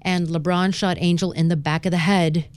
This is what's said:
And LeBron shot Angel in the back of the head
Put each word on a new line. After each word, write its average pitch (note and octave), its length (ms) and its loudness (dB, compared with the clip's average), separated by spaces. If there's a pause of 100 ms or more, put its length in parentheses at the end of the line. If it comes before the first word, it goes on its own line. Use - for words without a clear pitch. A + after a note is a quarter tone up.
And F3+ 240 0
LeBron F3 480 0
shot F3+ 240 -2
Angel F3 320 0
in E3 160 0
the E3+ 100 2
back D3+ 300 -2
of E3 40 -2
the F3+ 60 2
head E3+ 480 2 (120)